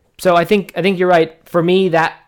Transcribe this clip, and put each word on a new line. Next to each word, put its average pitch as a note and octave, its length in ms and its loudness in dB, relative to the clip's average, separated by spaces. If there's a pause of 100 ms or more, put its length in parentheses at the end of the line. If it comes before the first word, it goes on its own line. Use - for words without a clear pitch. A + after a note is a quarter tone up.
(180)
So F3+ 180 0
I E3+ 80 2
think, G3+ 320 -2
I F3 60 -4
think F#3 160 -2
you're F3+ 100 0
right. E3 280 0 (120)
For F3 140 -2
me, F#3 260 2
that, D#3+ 400 -2